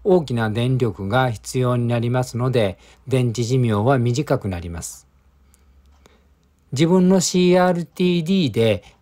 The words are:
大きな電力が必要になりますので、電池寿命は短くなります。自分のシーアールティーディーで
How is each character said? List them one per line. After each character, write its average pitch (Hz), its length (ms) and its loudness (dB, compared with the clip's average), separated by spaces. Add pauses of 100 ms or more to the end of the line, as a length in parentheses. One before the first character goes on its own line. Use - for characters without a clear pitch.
大 180 180 4
き 131 120 -6
な 113 160 -2
電 120 260 0
力 104 320 -2
が 127 220 2
必 - 280 -8
要 123 200 0
に 120 100 -2
な 120 100 -2
り 120 120 -2
ま 127 140 -2
す 127 120 -10
の 127 140 -2
で、 107 280 0 (300)
電 127 200 0
池 117 140 -4
寿 127 160 0
命 117 140 2
は 120 260 2
短 120 400 0
く 104 100 -8
な 87 120 -6
り 87 80 -12
ま 82 140 -12
す。 - 240 -18 (1700)
自 139 140 2
分 180 220 4
の 190 120 4
シ 180 320 2
ー 180 120 4
ア 180 60 4
ー - 20 0
ル 170 140 -4
テ - 180 -4
ィ 180 160 2
ー - 20 -2
デ 165 100 -2
ィ 185 160 2
ー - 20 -2
で 110 340 0 (180)